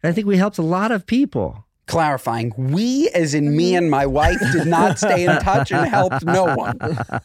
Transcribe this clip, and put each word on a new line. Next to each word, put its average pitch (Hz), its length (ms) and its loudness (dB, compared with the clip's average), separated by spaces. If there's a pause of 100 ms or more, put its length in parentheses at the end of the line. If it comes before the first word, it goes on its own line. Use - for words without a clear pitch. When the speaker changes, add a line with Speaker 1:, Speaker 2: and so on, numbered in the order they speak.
Speaker 1:
and 160 80 0
I - 20 0
think 202 140 -2
we 202 120 2
helped 202 200 0
a 170 40 -2
lot 180 280 0
of 208 160 -4
people. 117 540 -2 (260)
Speaker 2:
Clarifying, 123 680 -2
we, 214 540 0
as 160 240 0
in 147 200 2
me 180 220 2
and 170 140 2
my 139 160 2
wife, 147 320 0 (140)
did 160 140 0
not 170 320 2
stay 185 280 2
in 156 140 4
touch 143 300 0
and 147 160 0
helped 185 380 0
no 156 320 2
one. 120 240 -6
<laughs> 156 180 -4 (260)